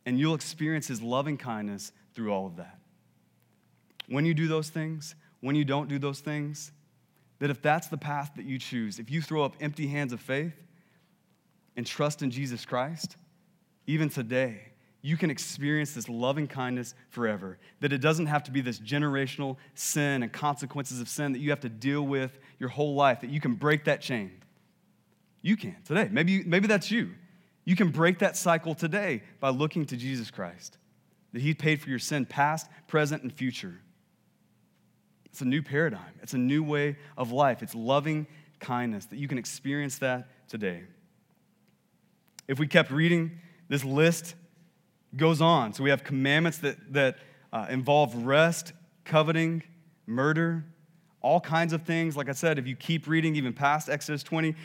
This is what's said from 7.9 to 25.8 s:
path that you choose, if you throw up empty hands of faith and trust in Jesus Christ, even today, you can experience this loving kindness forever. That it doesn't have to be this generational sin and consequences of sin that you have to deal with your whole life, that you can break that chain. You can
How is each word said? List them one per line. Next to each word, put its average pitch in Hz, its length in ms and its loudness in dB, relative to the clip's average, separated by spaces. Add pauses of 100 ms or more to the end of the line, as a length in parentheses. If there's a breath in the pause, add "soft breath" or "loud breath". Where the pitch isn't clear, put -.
path 147 400 -6
that 120 80 -12
you 131 140 -6
choose, 113 400 -6
if 117 120 -14
you 160 120 -2
throw 151 200 0
up 135 180 -2
empty 147 260 -4
hands 143 260 -2
of 117 80 -8
faith 147 320 -2 (1200 soft breath)
and 120 120 -6
trust 147 360 -2
in 135 80 0
Jesus 123 360 -6
Christ, 139 500 -4 (680)
even 151 240 2
today, 123 560 -2 (360 soft breath)
you 156 140 0
can 165 140 0
experience 147 640 -2
this 120 160 -8
loving 135 360 -2
kindness 123 480 -6 (140 soft breath)
forever. 104 500 -4 (220 soft breath)
That 139 100 2
it 135 120 0
doesn't 160 240 2
have 147 180 0
to 135 60 -14
be 135 100 0
this 123 180 -4
generational 135 800 -2 (180 loud breath)
sin 143 480 0
and 117 80 -2
consequences 139 680 -4
of 117 80 -6
sin 147 240 -2
that 123 60 -2
you 147 100 -2
have 147 120 0
to 120 100 -6
deal 135 320 0
with 135 360 -2 (200 loud breath)
your 131 100 -4
whole 143 260 -2
life, 139 280 4
that 127 80 -8
you 147 100 -2
can 123 140 0
break 151 300 2
that 147 180 2
chain. 104 300 -4 (1080)
You 208 160 2
can - 200 -10 (100)